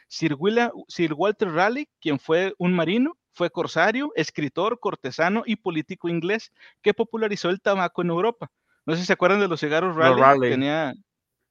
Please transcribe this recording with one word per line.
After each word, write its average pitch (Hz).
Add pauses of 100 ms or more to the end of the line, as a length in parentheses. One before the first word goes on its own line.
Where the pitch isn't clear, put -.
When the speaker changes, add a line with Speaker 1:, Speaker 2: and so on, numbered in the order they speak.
Speaker 1:
Sir 156
Willa-, 220 (160)
Sir 160
Walter 196
Raleigh, 214 (100)
quien 147
fue 180
un 180
marino, 196 (160)
fue 175
corsario, 180
escritor, 165
cortesano 180
y 220
político 170
inglés 170 (300)
que 202
popularizó 214
el 196
tabaco 190
en 175
Europa". 175 (380)
No 151
sé 175
si 180
se 196
acuerdan 185
de 202
los 165
cigarros 160
Speaker 2:
Los -
Speaker 1:
Raleigh, 165
Speaker 2:
Raleigh. 135
Speaker 1:
tenía, 143 (580)